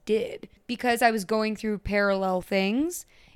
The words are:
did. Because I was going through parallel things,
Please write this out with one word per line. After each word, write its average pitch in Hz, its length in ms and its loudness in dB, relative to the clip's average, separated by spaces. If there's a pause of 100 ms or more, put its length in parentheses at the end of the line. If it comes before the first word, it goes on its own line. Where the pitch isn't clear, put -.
did. - 420 -2 (200)
Because 240 340 0
I 240 100 6
was 214 140 -2
going 220 300 0
through 214 240 -4
parallel 196 600 0
things, 214 640 0 (300)